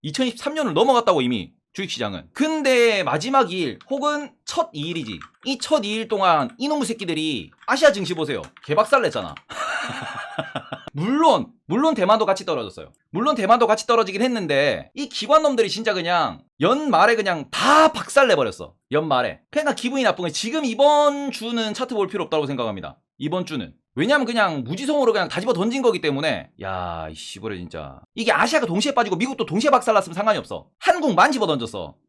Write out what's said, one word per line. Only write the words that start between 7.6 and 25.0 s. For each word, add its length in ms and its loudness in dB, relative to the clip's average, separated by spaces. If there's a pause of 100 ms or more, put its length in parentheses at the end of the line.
아시아 240 6
증시 240 -4
보세요. 280 -4 (220)
개박살 380 2
냈잖아. 320 -4 (140)
<laughs> 1500 -10
물론, 540 2 (180)
물론 280 2
대만도 320 4
같이 200 0
떨어졌어요. 460 -6 (180)
물론 240 0
대만도 320 4
같이 220 0
떨어지긴 340 2
했는데 720 0
이 140 -8
기관놈들이 600 2
진짜 260 -2
그냥 480 -2 (180)
연말에 560 4
그냥 340 -4
다 420 4
박살 360 2
내버렸어. 460 0 (180)
연말에. 480 0 (100)
그러니까 240 0
기분이 300 -4
나쁜 180 0
거야. 80 -2
지금 340 -4
이번 680 4
주는 420 -4
차트 200 -6
볼 120 0
필요 160 -4
없다고 240 -2
생각합니다. 540 -6 (180)
이번 280 -4
주는. 280 -10 (220)
왜냐면 300 2
그냥 380 0
무지성으로 480 0